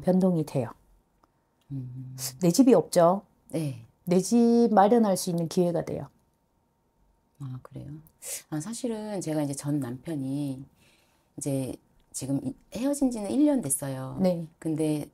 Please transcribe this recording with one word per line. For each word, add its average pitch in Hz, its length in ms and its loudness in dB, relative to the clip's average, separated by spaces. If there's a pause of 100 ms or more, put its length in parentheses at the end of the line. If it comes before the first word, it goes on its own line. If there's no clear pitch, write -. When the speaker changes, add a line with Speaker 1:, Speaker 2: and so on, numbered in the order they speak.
Speaker 1:
변동이 180 420 4
돼요. - 240 -2 (1000)
Speaker 2:
음. 131 440 -10 (260)
Speaker 1:
내 170 100 4
집이 247 220 8
없죠? 175 500 4 (260)
Speaker 2:
네. 143 320 -6 (240)
Speaker 1:
내 180 160 4
집 233 500 4
마련할 208 460 6
수 - 120 -4
있는 170 200 -2
기회가 175 340 0
돼요. - 240 -8 (1300)
Speaker 2:
아, 127 240 -12
그래요? 131 240 -16 (600)
아, 156 100 -6
사실은 214 640 -6
제가 151 220 -2
이제 143 100 -4
전 143 260 -4
남편이 135 840 -6 (760)
이제 135 360 -4 (380)
지금 139 320 -4
이, 262 100 -6 (220)
헤어진 269 360 0
지는 208 200 -6
일 269 140 2
년 285 160 2
됐어요. 135 580 -6
Speaker 1:
네. 175 280 0 (120)
Speaker 2:
근데 151 540 -2